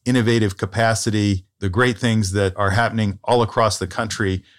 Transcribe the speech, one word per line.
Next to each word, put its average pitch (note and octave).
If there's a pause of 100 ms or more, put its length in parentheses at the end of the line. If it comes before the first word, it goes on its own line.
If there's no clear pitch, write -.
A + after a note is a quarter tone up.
innovative A#2
capacity, G#2+ (140)
the G2
great A#2
things A2
that G2
are G2
happening G#2+
all A#2+
across A2
the F#2+
country. G2+ (160)